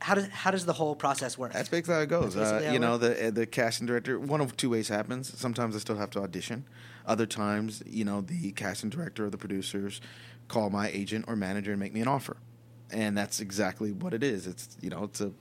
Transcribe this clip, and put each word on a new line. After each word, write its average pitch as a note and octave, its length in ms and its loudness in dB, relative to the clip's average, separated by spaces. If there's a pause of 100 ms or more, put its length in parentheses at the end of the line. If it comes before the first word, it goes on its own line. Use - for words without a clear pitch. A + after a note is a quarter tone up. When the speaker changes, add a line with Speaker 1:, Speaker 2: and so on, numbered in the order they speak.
Speaker 1:
how F#3 120 4
does, G3 140 2
how - 220 0
does F#3 160 2
the E3 80 4
whole D3+ 200 2
process C#3 440 0
work? B2 160 -4
Speaker 2:
That's - 160 0
basically E3+ 240 2
how D#3 80 4
it D3 80 0
goes. D3 240 4
Speaker 1:
That's G#2+ 160 4
basically G#2+ 160 4
Speaker 2:
Uh, - 20 2
Speaker 1:
how D3+ 40 4
Speaker 2:
you C#3 40 6
Speaker 1:
it B2 40 6
Speaker 2:
know, A#2+ 180 4
Speaker 1:
works? A#2+ 200 4
Speaker 2:
the, A2+ 100 2
uh, - 20 2
the A2+ 160 2
casting A#2 400 2
director, A#2+ 320 0
one C#3+ 240 2
of B2+ 160 -2
two C#3 100 2
ways A2+ 200 2
happens. A#2 500 -2
Sometimes A#2 360 0
I G#2+ 40 0
still G#2+ 180 -2
have G#2 140 -2
to G#2 100 -2
audition. G#2 460 -4 (400)
Other A2 180 4
times, G#2+ 640 -2
you A2 180 -2
know, G2+ 160 0
the G2 320 -2
casting G#2 380 -4
director D3 340 -4
or G2+ 60 -2
the F#2+ 80 -6
producers G2 640 -4 (460)
call G#2+ 200 2
my G2+ 220 0
agent G2+ 380 -4
or A2+ 80 -2
manager G2 340 -2
and G2+ 80 -2
make G2 160 -4
me A2 60 -2
an B2 80 0
offer. C#3 280 -2 (540)
And G#2+ 260 0
that's G2+ 240 0
exactly G2+ 520 -2
what F#2 200 -4
it A2+ 120 -2
is. G2 240 -2
It's, - 320 -12
you F2 100 -6
know, E2+ 140 -6
it's - 160 -6
a, G2+ 100 -2 (100)